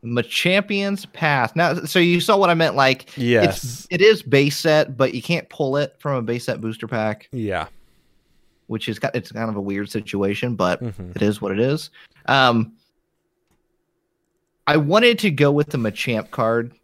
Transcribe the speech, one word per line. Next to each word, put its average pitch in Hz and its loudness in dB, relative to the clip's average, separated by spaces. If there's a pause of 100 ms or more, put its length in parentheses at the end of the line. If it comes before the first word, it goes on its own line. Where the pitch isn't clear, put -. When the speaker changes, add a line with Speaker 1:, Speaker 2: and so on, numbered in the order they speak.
Speaker 1:
Machampion's 196 -2
Path. 143 -2
Now, 165 2 (100)
so 180 0
you 175 4
saw 202 4
what 190 4
I 170 4
meant, 160 0
like, 131 2
Speaker 2:
Yes. 120 2
Speaker 1:
it's, 120 -12
it 175 -2
is 214 6
base 139 2
set, 151 2
but 131 0
you 160 -6
can't - -4
pull 139 -2
it 143 -4
from 143 -6
a 123 -4
base 117 -4
set 123 -4
booster 110 -8
pack. 107 -4
Speaker 2:
Yeah. 101 -6 (1000)
Speaker 1:
Which 110 -8
is 104 -8
ki-, - -4
it's 120 -6
kind 113 -6
of 107 -6
a 101 -6
weird 101 -6
situation, 101 -4
but 90 -2
Speaker 2:
Mm-hmm. 95 -12
Speaker 1:
it - -2
is 104 0
what 101 -4
it 101 -2
is. 139 -2 (360)
Um, 120 2 (1900)
I 147 4
wanted 202 4
to 202 2
go 143 4
with 143 2
the 143 -4
Machamp 110 -4
card 117 -2 (100)